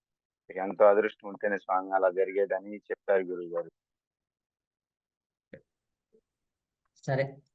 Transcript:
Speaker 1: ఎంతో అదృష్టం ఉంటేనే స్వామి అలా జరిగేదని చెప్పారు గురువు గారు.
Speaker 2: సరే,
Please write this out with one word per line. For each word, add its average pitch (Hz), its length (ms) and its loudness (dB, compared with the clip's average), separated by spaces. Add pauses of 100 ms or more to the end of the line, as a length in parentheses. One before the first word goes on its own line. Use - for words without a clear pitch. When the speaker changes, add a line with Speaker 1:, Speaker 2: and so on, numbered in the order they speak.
(500)
Speaker 1:
ఎంతో 95 360 0
అదృష్టం 104 420 4
ఉంటేనే 98 300 -2
స్వామి 95 340 -2
అలా 95 200 2
జరిగేదని 95 640 -2 (100)
చెప్పారు 98 420 -2
గురువు 87 260 -8
గారు. 85 180 -6 (3250)
Speaker 2:
సరే, 139 220 0 (300)